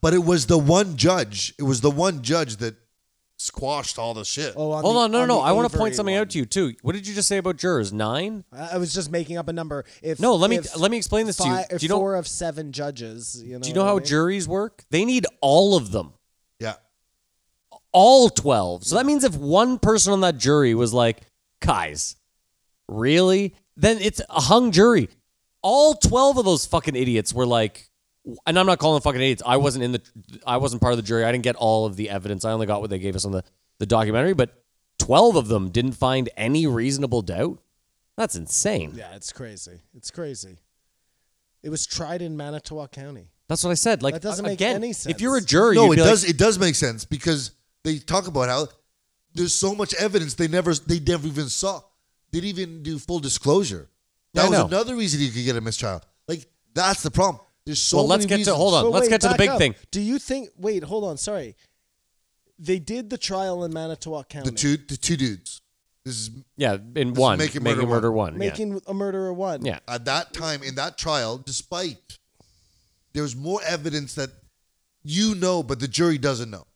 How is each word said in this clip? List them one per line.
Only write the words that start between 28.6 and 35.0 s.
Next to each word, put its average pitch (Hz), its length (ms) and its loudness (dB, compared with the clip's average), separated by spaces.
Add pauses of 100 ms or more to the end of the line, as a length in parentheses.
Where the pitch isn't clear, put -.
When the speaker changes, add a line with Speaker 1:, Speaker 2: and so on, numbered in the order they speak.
Speaker 3:
not 185 120 4
calling 156 180 2
them 139 60 0
fucking 135 180 0
idiots. 131 240 0
I 123 120 4
wasn't 135 280 2
in 123 80 -2
the, 120 100 -4 (440)
I 123 120 0
wasn't 131 240 -2
part 120 100 4
of 120 60 2
the 117 40 -4
jury. 113 220 0
I 117 80 2
didn't 123 120 -2
get 123 120 -2
all 110 300 2
of 98 100 -6
the 104 140 -6
evidence. 98 340 -6
I 110 80 -2
only 110 140 -2
got 104 140 -2
what 104 100 -8
they 98 80 -4
gave 92 180 -6
us 95 80 -4
on 98 80 -6
the, 92 120 -4 (340)
the 104 80 -4
documentary, 113 480 2
but 131 280 -2 (360)
twelve 190 380 6